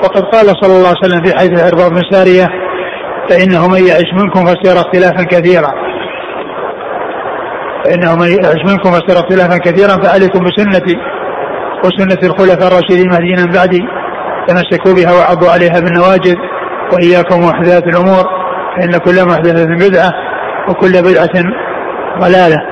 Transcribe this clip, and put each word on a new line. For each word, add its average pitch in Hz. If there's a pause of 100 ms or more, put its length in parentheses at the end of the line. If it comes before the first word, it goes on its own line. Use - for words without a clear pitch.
وقد 190
قال 220
صلى 190
الله 185
عليه 175
وسلم 175
في 185
حديث 180
العرباض 170
بن 175
سارية: 185 (840)
"فإنه 180
من 185
يعش 170
منكم 185
فسيرى 180
اختلافا 180
كثيرا، 170 (2000)
فإنه 175
من 170
يعش 175
منكم 190
فسيرى 175
اختلافا 180
كثيرا، 190
فعليكم 185
بسنتي 180 (880)
وسنة 185
الخلفاء 185
الراشدين 180
المهديين 180
من 175
بعدي." 185 (420)
تمسكوا 180
بها 175
وعضوا 170
عليها 175
بالنواجذ، 175 (560)
وإياكم 175
ومحدثات 170
الأمور، 180 (520)
فإن 180
كل 175
محدثة 165
بدعة، 175 (580)
وكل 190 (100)
بدعة 175 (760)
ضلالة. 180 (160)